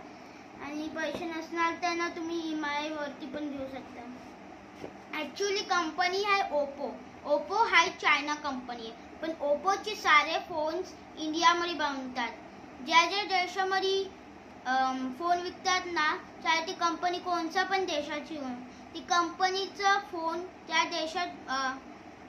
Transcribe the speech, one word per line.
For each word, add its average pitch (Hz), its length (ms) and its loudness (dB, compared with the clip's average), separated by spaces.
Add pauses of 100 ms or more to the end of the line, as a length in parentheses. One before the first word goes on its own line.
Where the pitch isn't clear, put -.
(640)
आणि 302 240 -6
पैसे 320 360 -2
नसणार 330 480 0
तर 349 220 0
ना 339 140 0
तुम्ही 330 400 -4
ईएमआय 302 400 -2
वरती 294 380 -6
पण 294 240 -6
घेऊ 269 160 -6
शकता. 262 320 -10 (1160)
Actually 392 480 0
company 359 640 2
आहे 403 180 4
Oppo. 285 460 0 (440)
Oppo 302 220 2
हा 392 320 4
China 294 480 0
company 254 480 -6
आहे, - 340 -12
पण 320 120 -6
Oppo-चे 339 640 0
सारे 320 440 6
phones 330 540 -2 (260)
इंडियामध्ये 339 560 6
बनवतात. 262 540 -2 (580)
ज्या 330 240 8
ज्या 403 140 2
देशामध्ये, 381 800 2 (600)
अम, 262 520 2
phone 349 220 4
विकतात 370 460 0
ना, 330 300 2
चाहे 320 500 0
ती 370 60 -2
company 349 460 0
कोणत्या 349 460 0
पण 381 200 2
देशाची 302 520 -2
हो, 277 80 -6 (500)
ती 330 60 -8
कंपनीचं 381 960 4
phone 349 480 -2
त्या 320 380 0
देशात, 330 420 0 (220)
अ, 262 280 0 (520)